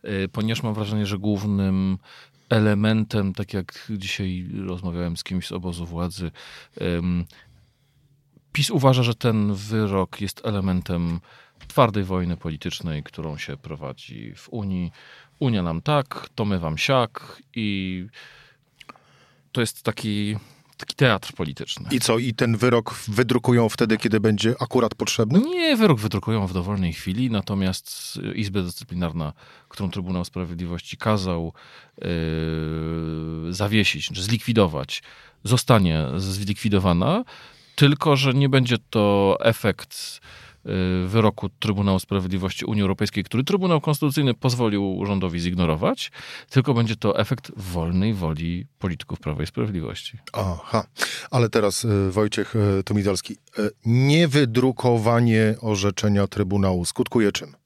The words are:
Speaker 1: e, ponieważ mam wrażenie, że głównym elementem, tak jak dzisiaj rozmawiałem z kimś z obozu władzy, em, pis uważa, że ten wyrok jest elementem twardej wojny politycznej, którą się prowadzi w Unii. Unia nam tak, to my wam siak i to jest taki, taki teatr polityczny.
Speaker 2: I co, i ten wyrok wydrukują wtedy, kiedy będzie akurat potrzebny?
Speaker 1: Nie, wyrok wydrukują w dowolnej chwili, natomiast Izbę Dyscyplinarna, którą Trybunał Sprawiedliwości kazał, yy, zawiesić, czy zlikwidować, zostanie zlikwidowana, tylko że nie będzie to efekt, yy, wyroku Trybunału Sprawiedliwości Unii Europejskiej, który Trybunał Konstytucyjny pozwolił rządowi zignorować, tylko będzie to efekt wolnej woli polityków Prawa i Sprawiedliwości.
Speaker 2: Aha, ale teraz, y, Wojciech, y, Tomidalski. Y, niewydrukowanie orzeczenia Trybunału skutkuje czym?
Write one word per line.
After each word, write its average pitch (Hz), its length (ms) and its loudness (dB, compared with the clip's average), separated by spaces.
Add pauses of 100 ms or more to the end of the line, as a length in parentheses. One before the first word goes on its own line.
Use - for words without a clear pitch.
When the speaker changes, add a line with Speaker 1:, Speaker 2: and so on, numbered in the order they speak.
Speaker 1:
e, 95 260 -4
ponieważ 110 340 -4
mam 110 120 -2
wrażenie, 107 320 -2
że 101 120 -4
głównym 98 800 0 (520)
elementem, 107 840 2
tak 101 220 -8
jak - 360 -8
dzisiaj 95 580 -6 (180)
rozmawiałem 87 500 -4
z - 80 -12
kimś 92 220 -4
z - 60 -10
obozu 87 340 -6
władzy, 85 440 -6 (500)
em, 87 440 -2 (1300)
pis 147 180 -2
uważa, 131 320 4
że 117 120 2
ten 104 400 0
wyrok 101 680 -2
jest 98 260 -6
elementem 90 760 -2 (480)
twardej 107 360 2
wojny 90 320 -2
politycznej, 80 680 -6
którą 78 360 -10
się 69 180 -10
prowadzi 67 800 -14
w - 120 -20
Unii. 95 440 -4 (460)
Unia 113 240 0
nam 85 200 -2
tak, - 520 -4
to 113 100 -4
my 101 140 0
wam 78 200 -4
siak - 640 -2 (120)
i 95 520 -4 (1500)
to 123 80 -2
jest - 220 -4
taki, 104 540 -2 (400)
taki - 180 -12
teatr 117 380 2
polityczny. - 580 -8
Speaker 2:
I 123 100 0
co, 117 180 2
i 120 160 -2
ten 117 220 2
wyrok 117 380 2 (140)
wydrukują 120 600 4
wtedy, 110 280 2
kiedy 104 240 2
będzie 110 400 4
akurat 117 340 2
potrzebny? 120 460 2
Speaker 1:
Nie, 330 360 2
wyrok 180 240 4
wydrukują 107 460 -2
w 90 60 -4
dowolnej 92 400 -2
chwili, 113 380 -2
natomiast 98 880 -4 (160)
Izbę 101 280 -2
Dyscyplinarna, 85 680 -6 (360)
którą 98 220 -6
Trybunał 90 340 -4
Sprawiedliwości 87 720 -8
kazał, 92 560 -2 (500)
yy, 80 1500 -4
zawiesić, 101 640 0
czy 92 80 -6
zlikwidować, 98 800 0 (420)
zostanie 95 600 4 (100)
zlikwidowana, 98 1080 2 (520)
tylko 143 400 4
że 135 180 0
nie 139 140 4
będzie 123 280 4 (140)
to 101 500 4
efekt, - 800 -2 (440)
yy, 107 80 -6 (360)
wyroku 107 400 2 (100)
Trybunału 101 400 2
Sprawiedliwości 92 680 -2
Unii 104 180 0
Europejskiej, 98 420 0
który 127 200 -2
Trybunał 180 360 2
Konstytucyjny 143 540 2
pozwolił 101 720 0
rządowi 92 340 0
zignorować, 87 720 0 (380)
tylko 135 240 2
będzie 113 220 2
to - 220 0
efekt - 380 -2
wolnej 92 580 0
woli 82 520 -4 (120)
polityków 87 420 -6
Prawa 78 220 -6
i - 40 -2
Sprawiedliwości. 104 720 -6 (140)
Speaker 2:
Aha, 98 520 -4 (460)
ale 120 180 4
teraz, 104 360 2
y, 98 260 2
Wojciech, 104 440 0 (260)
y, 95 40 -6
Tomidalski. 101 520 0 (220)
Y, 104 120 0 (140)
niewydrukowanie 120 1800 4
orzeczenia 101 680 2
Trybunału 95 580 0
skutkuje 104 480 2
czym? - 220 -8 (120)